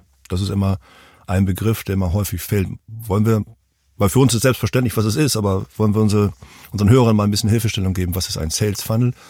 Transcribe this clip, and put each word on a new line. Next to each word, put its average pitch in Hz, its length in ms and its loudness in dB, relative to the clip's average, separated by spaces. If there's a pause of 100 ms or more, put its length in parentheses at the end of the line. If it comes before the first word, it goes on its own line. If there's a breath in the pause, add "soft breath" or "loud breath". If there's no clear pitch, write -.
(300)
Das 92 120 -4
ist 98 80 -4
immer 98 280 0 (500 loud breath)
ein 95 180 2
Begriff, 98 380 -2
der 98 100 -4
immer 92 200 0
häufig 98 280 -2
fällt. 98 260 -2 (200)
Wollen 110 380 -2
wir, 110 180 2 (540)
weil - 120 2
für 127 100 2
uns 131 140 4
ist 110 80 0
selbstverständlich, 123 560 0
was 107 80 0
es 110 100 0
ist, 151 200 0
aber 101 300 -2 (120)
wollen 107 160 2
wir 110 80 2
unsere, 104 320 2 (380 loud breath)
unseren - 180 2
Hörern 120 260 6
mal 104 100 2
ein 104 60 2
bisschen 104 180 -2
Hilfestellung 104 440 0
geben, 90 220 -2
was - 140 -6
ist - 80 -8
ein 80 120 -6
Sales 104 320 -4
Funnel 120 320 0 (160 loud breath)